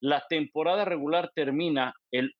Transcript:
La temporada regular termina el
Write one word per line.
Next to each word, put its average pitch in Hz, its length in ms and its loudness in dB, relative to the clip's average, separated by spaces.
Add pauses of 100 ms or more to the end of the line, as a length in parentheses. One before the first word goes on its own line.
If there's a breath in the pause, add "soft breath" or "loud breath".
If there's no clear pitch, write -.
La 139 280 2
temporada 160 560 0
regular 165 500 -2
termina 143 600 0 (180)
el 127 280 0